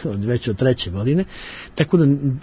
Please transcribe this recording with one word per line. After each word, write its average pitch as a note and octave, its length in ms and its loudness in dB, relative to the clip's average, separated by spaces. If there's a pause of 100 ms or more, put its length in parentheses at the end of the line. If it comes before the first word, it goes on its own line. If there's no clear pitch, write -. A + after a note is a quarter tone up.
od, G2+ 200 -4
već A#2+ 240 0
od G#2 80 -2
treće B2+ 340 0
godine, B2+ 340 0 (500)
tako D#3 220 2
da, D#3+ 100 6 (360)